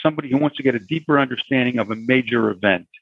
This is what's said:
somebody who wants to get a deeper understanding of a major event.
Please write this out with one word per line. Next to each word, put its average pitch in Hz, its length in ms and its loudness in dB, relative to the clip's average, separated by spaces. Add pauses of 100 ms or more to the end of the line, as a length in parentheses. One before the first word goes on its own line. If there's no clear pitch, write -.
somebody 151 280 -2
who 135 80 2
wants 147 200 -2
to 143 40 -8
get 131 120 2
a 113 60 -2
deeper 156 380 0
understanding 123 600 0
of 104 120 -2
a 110 60 -4
major 117 540 2
event. 92 380 0 (140)